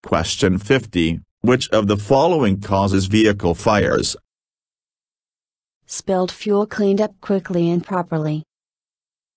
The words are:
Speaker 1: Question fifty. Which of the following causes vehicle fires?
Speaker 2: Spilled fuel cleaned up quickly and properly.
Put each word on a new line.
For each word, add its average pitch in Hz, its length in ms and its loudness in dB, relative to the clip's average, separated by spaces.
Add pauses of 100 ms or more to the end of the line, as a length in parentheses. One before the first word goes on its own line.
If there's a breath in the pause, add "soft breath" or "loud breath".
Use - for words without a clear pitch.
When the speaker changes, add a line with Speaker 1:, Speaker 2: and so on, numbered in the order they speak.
Speaker 1:
Question 90 540 0
fifty. 90 600 -2 (220)
Which - 300 0
of 107 160 2
the 101 100 2
following 135 640 2
causes 98 460 0
vehicle 101 480 2
fires? - 600 0 (1700)
Speaker 2:
Spilled 185 460 -4
fuel 208 340 0
cleaned 202 360 0
up 214 180 -4
quickly 180 500 -2
and 170 160 -2
properly. 156 560 -4 (960)